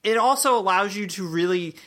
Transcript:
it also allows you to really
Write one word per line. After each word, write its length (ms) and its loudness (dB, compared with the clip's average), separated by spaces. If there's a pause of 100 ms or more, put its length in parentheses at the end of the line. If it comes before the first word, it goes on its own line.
it 140 0
also 420 2
allows 340 0
you 140 -6
to 180 -8
really 480 -2 (140)